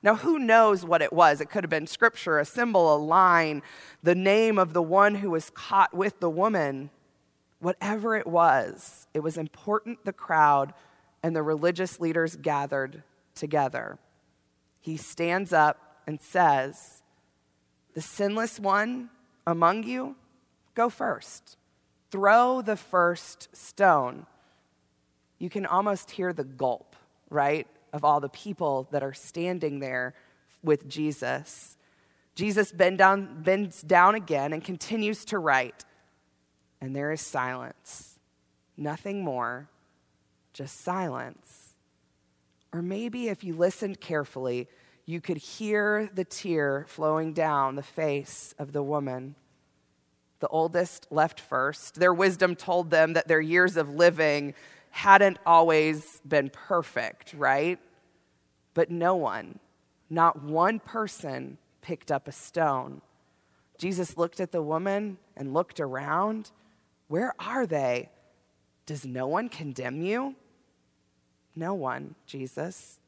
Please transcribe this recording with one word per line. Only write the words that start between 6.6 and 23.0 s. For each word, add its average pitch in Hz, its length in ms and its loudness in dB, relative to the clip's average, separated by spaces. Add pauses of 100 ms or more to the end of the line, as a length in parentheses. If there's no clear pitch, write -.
Whatever 208 560 -2
it 214 100 -4
was, 151 880 2
it 156 60 -2
was 160 180 -4
important 208 680 -6
the 196 80 -6
crowd 147 600 2 (480)
and 165 140 -2
the 156 80 -2
religious 170 560 -2
leaders 165 380 -2
gathered 143 680 -4 (320)
together. 135 640 -4 (800)
He 160 160 -10
stands 170 560 -2
up 151 560 2
and 151 140 -8
says, 143 840 0 (920)
"The 160 60 -8
sinless 208 600 -2
one 220 480 0 (360)
among 170 380 4
you, 254 320 -6 (580)
go 233 160 2
first. - 680 -8 (540)
Throw 233 500 6
the 208 160 -2
first - 760 0